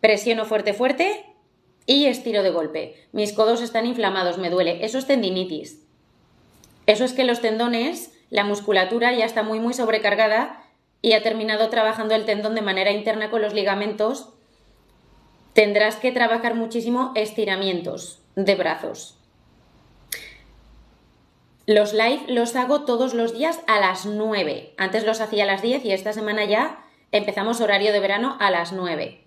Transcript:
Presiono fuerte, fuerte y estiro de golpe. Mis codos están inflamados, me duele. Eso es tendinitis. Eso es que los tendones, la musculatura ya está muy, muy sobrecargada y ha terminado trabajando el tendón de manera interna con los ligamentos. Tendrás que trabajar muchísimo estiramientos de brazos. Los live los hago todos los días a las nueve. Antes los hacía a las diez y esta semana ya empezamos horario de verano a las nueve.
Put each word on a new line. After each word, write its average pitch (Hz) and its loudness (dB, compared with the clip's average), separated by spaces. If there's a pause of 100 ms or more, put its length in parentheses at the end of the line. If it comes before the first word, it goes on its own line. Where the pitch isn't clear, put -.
Presiono 220 2
fuerte, 208 -2
fuerte 262 -2 (600)
y 285 4
estiro 233 0
de 185 2
golpe. 156 -6
Mis 208 -4
codos 226 2
están 233 -2
inflamados, 190 0
me 180 -4
duele. 175 0
Eso 220 -4
es 262 -6
tendinitis. 185 -2 (1040)
Eso 214 4
es 254 -2
que 262 0
los 240 0
tendones, 233 -2 (180)
la 202 0
musculatura 202 0
ya 226 2
está 226 -2
muy, 220 -4
muy 233 -2
sobrecargada 220 0 (380)
y 226 4
ha 208 4
terminado 220 0
trabajando 220 0
el 214 0
tendón 214 -2
de 226 -2
manera 190 0
interna 214 -2
con 226 0
los 208 -2
ligamentos. 208 -2 (1200)
Tendrás 214 6
que 247 -2
trabajar 233 0
muchísimo 240 -2
estiramientos 196 -4 (160)
de 196 2
brazos. - -6 (2500)
Los 208 6
live 233 2
los 233 0
hago 254 2
todos 240 0
los 233 0
días 320 -2
a 330 4
las 247 0
nueve. 208 -4
Antes 196 0
los 220 0
hacía 214 0
a 196 2
las 190 0
diez 254 0
y 214 -2
esta 190 -2
semana 214 -2
ya 233 0 (260)
empezamos 208 0
horario 202 2
de 208 4
verano 208 -2
a 202 2
las 170 -2
nueve. 180 -6